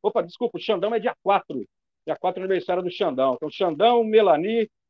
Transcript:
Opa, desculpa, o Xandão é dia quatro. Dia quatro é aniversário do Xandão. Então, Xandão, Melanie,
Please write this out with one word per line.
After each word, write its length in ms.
Opa, 200
desculpa, 360
o 40
Xandão 320
é 60
dia 240
quatro. 420
Dia 100
quatro 260
é 40
aniversário 380
do 80
Xandão. 440
Então, 140
Xandão, 540
Melanie, 640